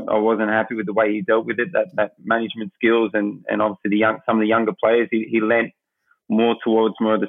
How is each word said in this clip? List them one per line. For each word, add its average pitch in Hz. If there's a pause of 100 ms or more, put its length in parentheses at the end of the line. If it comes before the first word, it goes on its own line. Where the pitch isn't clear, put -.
I 110
wasn't 107
happy 110
with 107
the 104
way 107
he 107
dealt 113
with 113
it, 107
that, 110
that 104 (100)
management 110
skills 113
and, 104
and 104
obviously 104
the 104
young, 110
some 110
of 110
the 107
younger 110
players. 113
He, 113
he 113
lent 113 (560)
more 113
towards 110
more 110
of 98
the 101